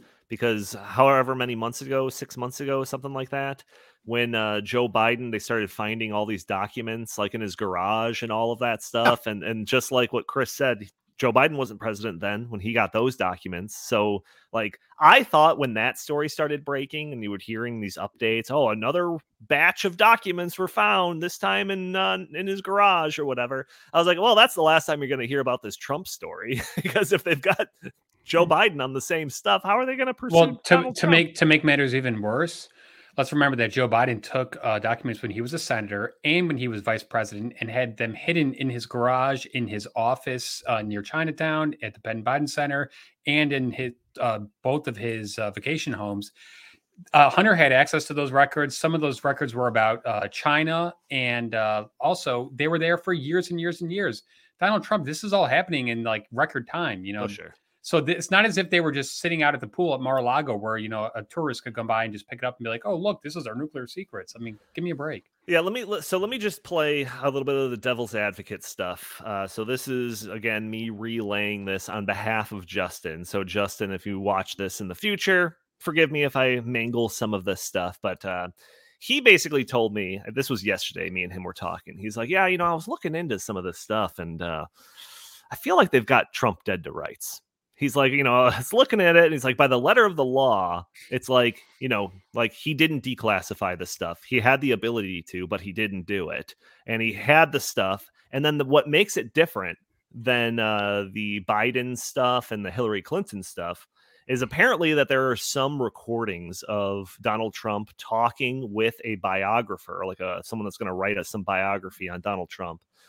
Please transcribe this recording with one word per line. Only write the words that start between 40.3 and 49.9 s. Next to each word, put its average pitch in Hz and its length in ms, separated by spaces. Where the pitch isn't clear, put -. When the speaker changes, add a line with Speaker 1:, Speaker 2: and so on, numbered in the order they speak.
Speaker 2:
uh, 117 140
near 104 220
Chinatown, 156 800
at 107 100
the - 60
Ben 110 240
Biden 139 260
Center, 139 400
and 147 260
in 127 180
his, 127 200
uh, 113 200
both 143 240
of 120 100
his, 110 400
uh, 107 140
vacation 139 420
homes. 101 380
Uh, 147 160
Hunter 202 260
had 151 160
access 143 340
to - 80
those 143 180
records. 139 460
Some 165 180
of 156 60
those 139 220
records 139 300
were 123 140
about, 113 380